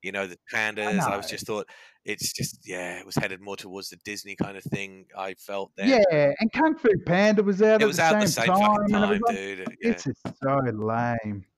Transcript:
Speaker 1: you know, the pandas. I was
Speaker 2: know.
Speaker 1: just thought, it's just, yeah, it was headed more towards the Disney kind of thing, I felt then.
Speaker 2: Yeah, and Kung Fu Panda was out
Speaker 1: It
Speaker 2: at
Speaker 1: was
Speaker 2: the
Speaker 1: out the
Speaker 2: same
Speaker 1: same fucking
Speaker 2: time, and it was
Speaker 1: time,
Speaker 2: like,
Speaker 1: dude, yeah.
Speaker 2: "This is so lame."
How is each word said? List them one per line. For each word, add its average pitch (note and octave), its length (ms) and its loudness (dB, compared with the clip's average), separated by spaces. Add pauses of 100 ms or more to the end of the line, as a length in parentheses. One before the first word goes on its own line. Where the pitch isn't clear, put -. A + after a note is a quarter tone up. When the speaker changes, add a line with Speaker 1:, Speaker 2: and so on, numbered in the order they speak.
Speaker 1:
you F#2+ 80 -6
know, G2 140 -4
the F2+ 100 -12 (160)
pandas. G#2+ 480 0
I G2 160 0
was G2+ 100 -6
Speaker 2:
know. - 40 -8
Speaker 1:
just - 160 -8
thought, G#2+ 200 -4 (380)
it's - 280 -6
just, - 360 -8
yeah, F2+ 300 -8
it F#2 80 -18
was G2 100 -14
headed F#2+ 240 -4
more G2 160 -10
towards F#2+ 320 -12
the F2+ 160 -18
Disney G2+ 320 -10
kind G2 200 -8
of F#2+ 80 -16
thing, G2 420 -10 (100)
I F#2+ 180 -8
felt G2 420 -10
then. - 120 -2
Speaker 2:
Yeah, E3+ 500 4
and A3+ 140 -2
Kung D#4 240 2
Fu B3+ 120 0 (180)
Panda G3+ 360 4
was G3 200 2
out G#3+ 180 6
Speaker 1:
It G#3+ 40 4
Speaker 2:
at - 40 4
Speaker 1:
was G3 80 -2
Speaker 2:
the E3+ 60 2
Speaker 1:
out E3 180 4
the G#3 80 2
Speaker 2:
same - 180 0
Speaker 1:
same F#3 80 4
fucking G3 120 6
Speaker 2:
time, G#3 280 4
and G#3 100 4
it G#3 40 2
was G#3 100 2
Speaker 1:
time, - 80 -2
Speaker 2:
like, A#3 100 0
Speaker 1:
dude, G3 440 -8
yeah. A#3 120 2
Speaker 2:
"This - 140 -4
is B2 100 -6 (260)
so C#3 120 0 (200)
lame." A2 680 -2 (140)